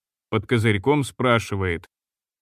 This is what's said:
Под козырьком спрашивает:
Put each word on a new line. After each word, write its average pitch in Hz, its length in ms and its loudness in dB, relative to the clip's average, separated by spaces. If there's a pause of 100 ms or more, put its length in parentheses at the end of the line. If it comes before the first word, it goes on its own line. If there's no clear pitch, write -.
(280)
Под 107 180 -2
козырьком 117 560 2
спрашивает: 107 840 -2 (540)